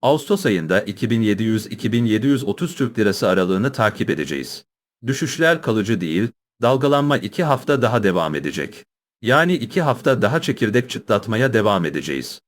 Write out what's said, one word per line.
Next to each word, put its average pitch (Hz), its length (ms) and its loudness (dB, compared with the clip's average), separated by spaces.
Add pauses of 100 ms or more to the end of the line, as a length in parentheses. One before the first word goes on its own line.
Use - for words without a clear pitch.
Ağustos 156 440 0
ayında 90 340 2
iki 104 300 -4
bin 113 120 2
yedi 104 200 2
yüz 110 240 0
iki - 260 -4
bin 120 120 2
yedi 107 220 2
yüz 139 180 2
otuz 143 300 -4
Türk 120 240 -2
lirası 104 300 2
aralığını 95 440 2
takip 107 380 0
edeceğiz. 71 540 -6 (420)
Düşüşler 160 560 0
kalıcı 110 380 0
değil, 87 280 -2 (340)
dalgalanma 139 560 2
iki - 260 -4
hafta 139 380 0
daha 117 200 2
devam 87 320 0
edecek. 71 500 -6 (380)
Yani 151 320 4
iki 139 280 -4
hafta 135 400 0
daha 139 180 2
çekirdek 123 500 0
çıtlatmaya 113 600 0
devam 104 320 2
edeceğiz. 69 640 -6